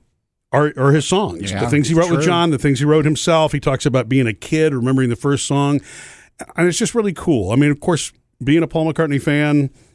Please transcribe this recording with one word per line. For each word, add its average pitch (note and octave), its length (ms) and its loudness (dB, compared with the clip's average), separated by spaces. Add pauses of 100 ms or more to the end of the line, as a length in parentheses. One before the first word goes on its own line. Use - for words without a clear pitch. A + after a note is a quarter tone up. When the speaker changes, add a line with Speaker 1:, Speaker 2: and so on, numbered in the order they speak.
(520)
Speaker 1:
are, D3 240 2
are C#3 160 4
his D3+ 140 2
songs. F3+ 440 -2
Speaker 2:
Yeah, G2 140 -4
Speaker 1:
The A#2 60 -2
things D3 180 2
he E3 60 0
Speaker 2:
it's D#3+ 40 4
Speaker 1:
wrote E3+ 120 2
with D#3+ 100 0
Speaker 2:
true. D#3 60 0
Speaker 1:
John, E3+ 240 2
the C#3+ 80 0
things C#3 200 0
he C#3 60 -2
wrote D3+ 200 4
himself. D#3 480 0
He C#3+ 80 -4
talks C3+ 260 -2
about B2 220 0
being C3 180 2
a G#2+ 80 -2
kid, D#3 400 0
remembering C3 360 0
the A#2 60 -4
first C#3 300 -2
song. C#3+ 340 0 (760)
And F3 120 2
it's E3+ 100 -2
just - 160 -4
really G#3 180 -2
cool. A2 400 -2
I A#2+ 40 0
mean, C#3+ 140 4
of C#3+ 100 -4
course, - 320 -2 (300)
being D3 200 2
a D#3 40 0
Paul D#3+ 260 -2
McCartney D3 300 -2
fan, D3 480 0 (240)